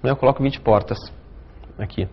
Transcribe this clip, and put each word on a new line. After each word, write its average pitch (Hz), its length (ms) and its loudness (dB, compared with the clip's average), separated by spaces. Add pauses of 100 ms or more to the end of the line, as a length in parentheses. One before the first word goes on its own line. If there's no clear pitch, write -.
né, 123 80 2
eu 139 60 2
coloco 135 260 4
vinte 139 180 0
portas 104 380 2 (800)
aqui. 95 340 -4